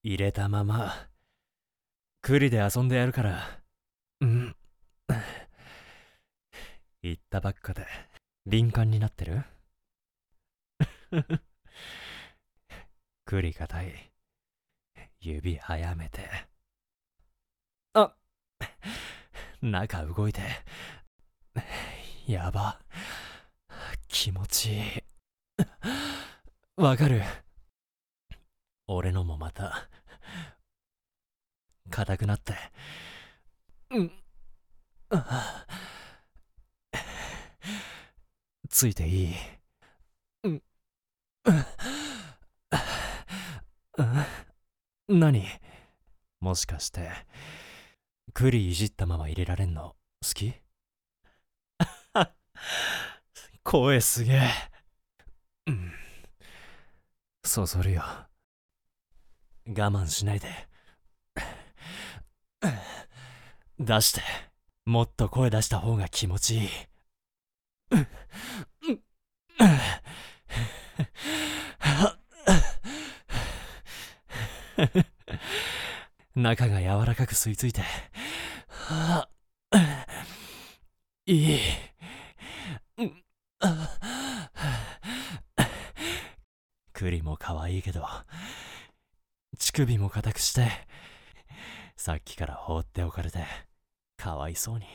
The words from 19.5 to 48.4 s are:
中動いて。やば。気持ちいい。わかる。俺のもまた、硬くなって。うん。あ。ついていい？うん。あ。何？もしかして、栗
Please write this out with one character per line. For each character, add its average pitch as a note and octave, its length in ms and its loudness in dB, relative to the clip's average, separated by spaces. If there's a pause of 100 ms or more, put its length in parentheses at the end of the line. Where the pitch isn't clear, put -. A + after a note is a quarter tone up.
中 G2 420 -2
動 G#2 240 0
い G#2 60 0
て。 - 80 -6 (1900)
や E2+ 240 0
ば。 - 260 -2 (1300)
気 - 240 -2
持 F#2 160 -4
ち - 280 0
い G#2 60 -2
い。 - 20 -4 (1900)
わ C#3 200 6
か C#3+ 120 6
る。 A#2 140 4 (1600)
俺 F2+ 240 0
の F#2 140 0
も D#2+ 120 -4
ま D#2+ 140 -8
た、 - 380 -8 (2000)
硬 G2 280 -2
く G#2 80 0
な G#2 100 2
っ - 40 -10
て。 - 140 -8 (1400)
う A#3+ 140 2
ん。 E3+ 80 -6 (960)
あ。 B2+ 560 -2 (3000)
つ C#3 180 4
い G2+ 80 2
て E2 140 0
い F2+ 240 2
い？ - 20 -6 (1120)
う F#3+ 60 0
ん。 D3+ 120 -4 (3250)
あ。 C3+ 300 2 (840)
何？ D#3 360 8 (960)
も F#2 140 0
し - 120 -2
か E2 120 -6
し - 120 -6
て、 E2+ 200 -8 (1200)
栗 A#2 360 4